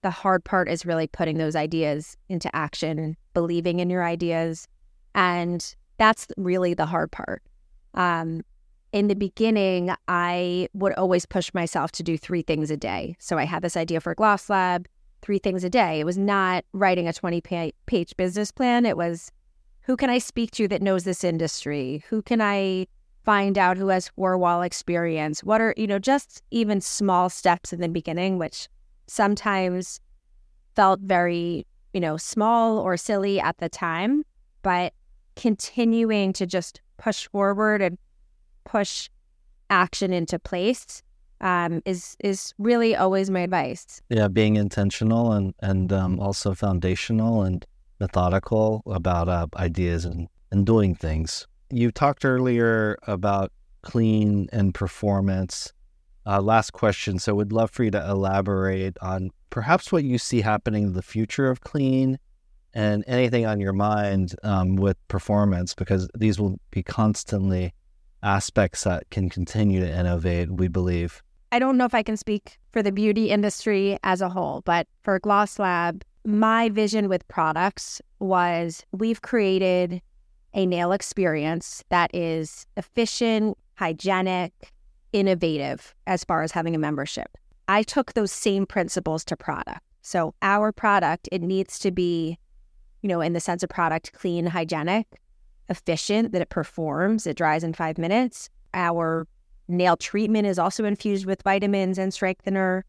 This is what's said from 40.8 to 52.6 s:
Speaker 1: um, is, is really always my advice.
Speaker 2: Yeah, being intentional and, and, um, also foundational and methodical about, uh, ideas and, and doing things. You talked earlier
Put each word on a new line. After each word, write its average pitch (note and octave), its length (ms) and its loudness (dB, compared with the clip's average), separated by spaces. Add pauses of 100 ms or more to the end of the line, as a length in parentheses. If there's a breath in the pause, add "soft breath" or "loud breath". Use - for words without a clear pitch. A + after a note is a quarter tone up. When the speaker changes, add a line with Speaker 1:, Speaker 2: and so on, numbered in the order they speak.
Speaker 1:
um, F3 440 0
is, F3+ 340 -6
is - 380 -4
really A3+ 380 4
always F#3+ 340 2
my F#3 120 0
advice. E3+ 680 -4
Speaker 2:
Yeah, G#2+ 180 4
being G#2+ 280 4
intentional G#2+ 800 2
and, G2 260 0
and, F#2+ 320 0
um, F#2 280 0
also G2 340 -2
foundational G2+ 880 0
and F#2 220 -2 (340)
methodical G#2 840 2
about, F2 420 0
uh, E2+ 200 0 (100)
ideas F2 480 0
and, E2+ 220 -6 (240)
and G2 140 4
doing G2+ 300 4
things. D#2+ 520 -4 (240)
You A#2+ 200 2
talked C#3+ 340 0
earlier A#2 720 2 (100)